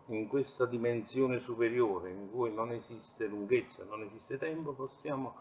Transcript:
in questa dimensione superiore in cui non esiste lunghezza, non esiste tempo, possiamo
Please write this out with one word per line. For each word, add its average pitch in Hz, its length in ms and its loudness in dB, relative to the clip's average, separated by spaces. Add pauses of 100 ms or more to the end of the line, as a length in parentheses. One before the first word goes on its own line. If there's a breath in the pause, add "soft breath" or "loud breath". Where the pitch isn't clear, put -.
in 110 200 -2
questa 131 380 2
dimensione 120 760 2
superiore 113 720 2
in 98 180 -8
cui 113 240 0
non 113 180 -2
esiste 113 540 -6
lunghezza, 104 600 0
non 107 180 -8
esiste 110 340 -8
tempo, 160 360 -4
possiamo 135 680 -4